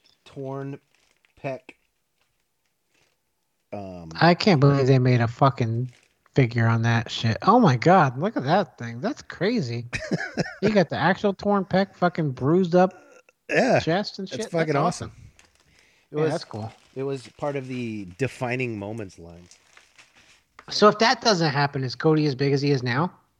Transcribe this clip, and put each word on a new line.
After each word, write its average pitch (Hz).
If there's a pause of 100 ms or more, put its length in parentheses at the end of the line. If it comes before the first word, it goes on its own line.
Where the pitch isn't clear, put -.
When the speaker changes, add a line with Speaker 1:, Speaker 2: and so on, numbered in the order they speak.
(260)
Speaker 1:
torn 139 (640)
pec. 131 (2000)
Um, 92 (100)
Speaker 2:
I 170
can't 170
believe 139
they 135
made 123
a 117
fucking 123 (420)
figure 117
on 113
that 117
shit. 110
Oh 220
my 160
God, 147
look 185
at 196
that 175
thing. 117
That's 220
crazy. 139
Speaker 1:
<laughs> - (640)
Speaker 2:
You 208
got 196
the 139
actual 190
torn 202
pec, 190
fucking 170
bruised 160
up 180 (560)
Speaker 1:
Yeah, 196
Speaker 2:
chest 180
and 190
shit. 131
Speaker 1:
that's 214
fucking 165
Speaker 2:
That's -
Speaker 1:
awesome. 165
Speaker 2:
awesome. - (880)
Speaker 1:
It 147
Speaker 2:
Yeah, 151
Speaker 1:
was, 151
Speaker 2:
that's 165
cool. 110 (220)
Speaker 1:
it 131
was 139 (100)
part 143
of 131
the 113 (100)
defining 123
moments 101
line. 85 (1300)
Speaker 2:
So -
if 208
that 233
doesn't 165
happen, 139
is 123
Cody 156
as 143
big 139
as 135
he 143
is 131
now? 123 (260)